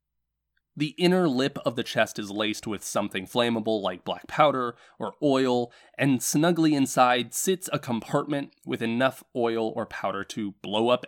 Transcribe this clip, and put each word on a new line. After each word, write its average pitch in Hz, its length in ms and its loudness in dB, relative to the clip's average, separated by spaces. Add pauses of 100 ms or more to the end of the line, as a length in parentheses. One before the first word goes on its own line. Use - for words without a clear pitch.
(760)
The 147 200 -4
inner 180 320 4
lip 135 380 0
of 123 80 -2
the 117 80 -4
chest - 380 -2
is 104 100 -10
laced 107 380 -4
with 101 160 -6
something 98 420 -4
flammable 113 560 0
like 92 220 -6
black 87 240 -6
powder 131 480 2 (240)
or 107 200 -6
oil, 131 520 2 (260)
and 131 240 2
snugly 160 540 4
inside 127 580 2
sits - 380 -2
a 143 80 -2
compartment 139 720 -4 (120)
with 131 160 -6
enough 117 440 0 (100)
oil 113 400 0
or 113 120 -4
powder 98 360 -6
to 101 300 -6 (100)
blow 107 280 2
up 123 180 2